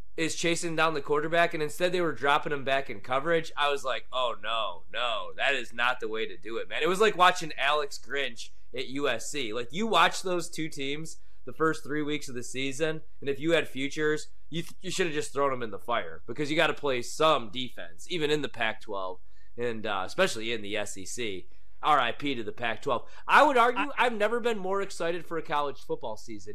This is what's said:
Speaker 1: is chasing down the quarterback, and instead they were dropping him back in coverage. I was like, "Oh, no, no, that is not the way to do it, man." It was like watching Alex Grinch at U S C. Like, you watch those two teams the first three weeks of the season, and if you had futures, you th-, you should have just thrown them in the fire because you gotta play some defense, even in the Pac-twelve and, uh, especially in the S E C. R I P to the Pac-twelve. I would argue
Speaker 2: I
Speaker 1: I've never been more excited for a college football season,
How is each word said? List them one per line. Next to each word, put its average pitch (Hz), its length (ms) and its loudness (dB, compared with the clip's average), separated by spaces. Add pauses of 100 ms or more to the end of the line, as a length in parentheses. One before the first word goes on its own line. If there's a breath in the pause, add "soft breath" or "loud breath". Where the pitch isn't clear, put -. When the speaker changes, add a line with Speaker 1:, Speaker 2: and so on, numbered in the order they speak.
(180)
Speaker 1:
is 160 180 0
chasing 170 400 0
down 160 180 4
the 147 80 -2
quarterback, 160 520 2
and 156 100 0
instead 175 280 0
they 180 100 2
were 160 120 2
dropping 143 400 2
him 139 100 -2
back 135 260 2
in 101 120 -4
coverage. 160 560 0
I 143 120 2
was 143 140 0
like, 120 300 -2
"Oh, 123 280 0
no, 104 420 -2 (100)
no, 107 420 -2
that 127 200 2
is 117 180 -4
not 123 260 2
the 113 80 -2
way 110 180 -2
to 95 120 -6
do 107 180 -4
it, 98 140 -4
man." 120 140 -2
It 156 40 2
was 185 140 2
like 202 160 4
watching 175 400 4
Alex 143 420 0
Grinch 139 520 -4 (220)
at 123 140 -4
U 139 220 0
S 113 200 -2
C. 127 220 -2
Like, 120 220 -4
you 208 140 0
watch 175 340 4
those 180 280 0
two 156 200 -4
teams 151 480 -4 (260)
the - 80 -4
first 156 320 2
three 147 180 -2
weeks 147 280 -2
of 123 60 -4
the 120 80 -4
season, 139 580 -2 (180)
and 135 100 -2
if 139 120 -2
you 156 100 0
had 151 160 4
futures, 151 600 0 (200)
you 165 120 -2
th-, - 180 -4
you 190 100 -4
should 180 180 0
have 156 60 -4
just 147 200 -2
thrown 139 180 2
them 127 100 -2
in 113 100 -2
the 98 60 -4
fire 92 480 -2
because 131 240 -2
you 151 60 0
gotta 156 180 4
play 131 280 0
some 139 500 2
defense, 113 580 -4
even 151 220 0
in 151 100 2
the 135 60 -2
Pac-twelve 107 720 -2 (380)
and, 117 280 0
uh, 101 200 0
especially 117 480 0
in 110 80 -2
the 104 160 -2
S 104 200 -2
E 95 80 -6
C. 101 420 -2 (360)
R 143 160 6
I 117 140 2
P 143 220 -2
to 117 80 -4
the 104 100 -4
Pac-twelve. 113 500 0 (240 loud breath)
I 208 160 10
would 285 140 4
argue 226 400 4
Speaker 2:
I 226 80 4
Speaker 1:
I've 247 80 2
never 220 260 2
been 226 180 0
more 196 240 0
excited 175 440 -2
for 165 120 -4
a 160 40 -2
college 147 400 0
football 131 340 -2
season, 104 380 -4